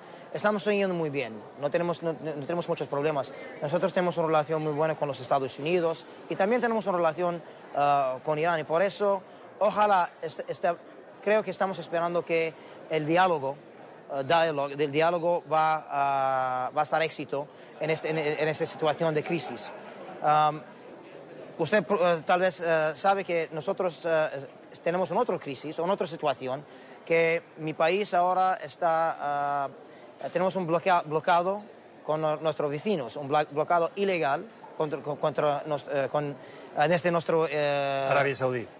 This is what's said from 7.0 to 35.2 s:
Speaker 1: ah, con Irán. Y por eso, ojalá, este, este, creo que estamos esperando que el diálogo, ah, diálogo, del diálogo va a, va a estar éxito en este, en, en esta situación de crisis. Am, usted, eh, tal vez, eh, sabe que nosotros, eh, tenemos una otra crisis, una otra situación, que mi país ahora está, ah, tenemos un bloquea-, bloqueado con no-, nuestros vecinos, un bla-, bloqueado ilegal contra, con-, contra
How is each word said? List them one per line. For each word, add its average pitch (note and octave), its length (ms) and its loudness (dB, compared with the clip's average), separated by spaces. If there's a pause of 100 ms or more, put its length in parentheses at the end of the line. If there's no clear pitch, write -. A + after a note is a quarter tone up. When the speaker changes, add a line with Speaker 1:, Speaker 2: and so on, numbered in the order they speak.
Speaker 1:
ah, C#3+ 480 2
con D3+ 120 0
Irán. E3 220 2
Y D3 60 -4
por D#3+ 180 2
eso, G3 400 0 (380)
ojalá, G3 500 4 (120)
este, E3 260 -6
este, E3+ 260 0 (480)
creo G#3+ 220 2
que F#3+ 80 -6
estamos F#3+ 260 -2
esperando E3+ 460 -2
que E3 280 0 (360)
el D#3 180 0
diálogo, D#3+ 480 2 (560)
ah, C#3 140 -4
diálogo, D#3 460 2
del C#3+ 200 0
diálogo E3+ 600 2
va D#3 360 2
a, C3+ 840 0
va C#3+ 100 -2
a D3+ 40 0
estar D#3 180 0
éxito D3 440 -4 (320)
en D#3 120 -2
este, D#3 200 -2
en, D#3+ 80 -2
en D3+ 300 0
esta D#3 180 -2
situación D#3 480 0
de D3 80 0
crisis. C#3+ 500 -4 (500)
Am, D3+ 380 4 (960)
usted, F3 320 2
eh, F3 340 2
tal F3+ 160 4
vez, F3+ 240 0
eh, D#3+ 300 2
sabe G3 280 2
que E3+ 300 -2
nosotros, E3+ 540 -2
eh, D#3 240 2 (520)
tenemos E3+ 280 0
una G3 100 2
otra G#3+ 180 0
crisis, C#3+ 400 -8
una F3 140 0
otra G#3 140 -2
situación, C#3+ 580 -4 (400)
que E3 380 4 (160)
mi D#3 160 -4
país F#3+ 400 2
ahora F#3 400 4
está, D#3+ 640 0
ah, C#3+ 480 -2 (640)
tenemos F3+ 240 2
un F#3 100 -2
bloquea-, E3+ 360 4
bloqueado F3 580 2 (420)
con D#3 200 -2
no-, D3+ 140 2
nuestros D3+ 340 0
vecinos, D3 460 -2
un C#3+ 120 -6
bla-, D3+ 220 2
bloqueado D#3+ 460 2
ilegal F3 500 0 (320)
contra, D3+ 240 -2
con-, C#3+ 160 -6
contra D3 480 0